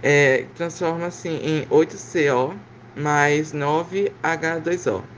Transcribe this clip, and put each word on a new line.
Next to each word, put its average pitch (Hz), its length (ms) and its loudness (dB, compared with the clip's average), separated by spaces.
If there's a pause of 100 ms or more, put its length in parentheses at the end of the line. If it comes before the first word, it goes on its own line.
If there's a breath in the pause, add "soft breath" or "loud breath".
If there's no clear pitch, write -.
é, 139 420 4 (100)
transforma-se 170 720 -4
em 156 400 -2
oito 160 280 2
C 151 320 0
O 131 240 0 (420)
mais 147 580 0
nove 170 580 -2 (100)
H 160 380 -2
dois 170 260 -4
O 95 180 -2 (140)